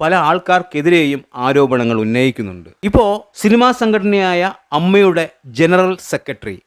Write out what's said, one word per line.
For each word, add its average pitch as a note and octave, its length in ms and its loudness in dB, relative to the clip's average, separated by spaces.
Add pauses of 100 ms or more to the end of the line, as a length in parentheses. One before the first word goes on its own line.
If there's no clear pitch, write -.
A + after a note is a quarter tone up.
പല D#3+ 140 0
ആൾക്കാർക്കെതിരെയും E3 1080 0 (100)
ആരോപണങ്ങൾ B2 640 0
ഉന്നയിക്കുന്നുണ്ട്. A2 720 -4 (140)
ഇപ്പോ G#3 500 0
സിനിമാ A#3 380 2
സംഘടനയായ G3 800 -2 (200)
അമ്മയുടെ F3 560 2 (180)
ജനറൽ F3 540 0
സെക്രട്ടറി G#2+ 680 -10